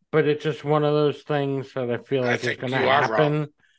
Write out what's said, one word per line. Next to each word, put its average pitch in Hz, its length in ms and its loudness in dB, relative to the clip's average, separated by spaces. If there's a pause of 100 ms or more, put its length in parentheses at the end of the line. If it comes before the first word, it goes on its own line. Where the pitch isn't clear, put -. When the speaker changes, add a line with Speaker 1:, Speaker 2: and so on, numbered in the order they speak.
(100)
Speaker 1:
but 151 160 2
it's 147 160 0
just 151 220 -4
one 147 200 2
of 147 80 2
those 147 300 0
things 139 520 -4
that 123 160 -4
I 120 80 -2
feel 131 260 -2
Speaker 2:
I 120 80 2
Speaker 1:
like 120 80 -2
is 123 60 -4
Speaker 2:
think 113 140 -4
Speaker 1:
gonna 127 220 -2
Speaker 2:
you 127 60 2
are 139 140 4
wrong. 127 80 0
Speaker 1:
happen. 151 380 2 (300)